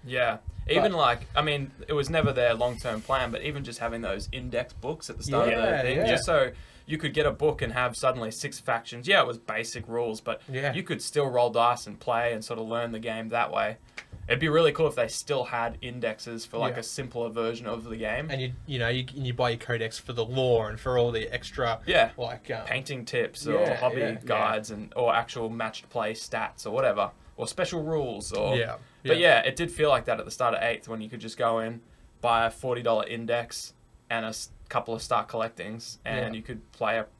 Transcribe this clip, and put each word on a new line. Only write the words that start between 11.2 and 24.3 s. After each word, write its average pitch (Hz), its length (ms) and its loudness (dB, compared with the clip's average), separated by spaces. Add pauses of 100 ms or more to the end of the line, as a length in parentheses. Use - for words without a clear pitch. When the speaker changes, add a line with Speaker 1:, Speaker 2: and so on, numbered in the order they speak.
Speaker 1:
roll 120 200 4
dice 120 380 2
and 104 120 -14
play 120 320 0
and 110 140 -4
sort 117 140 -6
of 110 80 -6
learn 117 260 -4
the 110 60 -8
game 113 300 -6
that 117 220 0
way. 107 260 0 (520)
It'd 123 120 2
be 160 80 2
really 156 240 6
cool 160 140 2
if - 80 0
they 117 120 2
still 131 380 -2
had 117 360 -2
indexes 117 640 -6
for, - 120 -8
like, 117 160 0
Speaker 2:
Yeah. 120 80 -6
Speaker 1:
a - 20 -8
simpler 120 460 -6
version 117 360 -4
of 110 200 -6
the 110 100 -8
game. 113 340 -4
Speaker 2:
And 135 120 -2
you, 127 100 -4 (140)
you 135 140 -4
know, 117 100 2
you, 127 240 0
you 127 200 -4
buy 123 180 2
your 117 80 -2
codex 110 380 -2
for - 140 -10
the 117 140 0
lore 120 440 4
and 110 80 -8
for 127 200 0
all 120 140 4
the 113 220 -2
extra, 117 520 -2
Speaker 1:
Yeah. 123 320 6
Speaker 2:
like, 123 340 -6
um, 110 140 -6
Speaker 1:
Painting 131 400 -6
tips - 420 -2
or - 140 4
Speaker 2:
Yeah, 107 160 4
Speaker 1:
hobby 123 240 0
Speaker 2:
yeah. 113 140 0 (100)
Speaker 1:
guides 110 440 0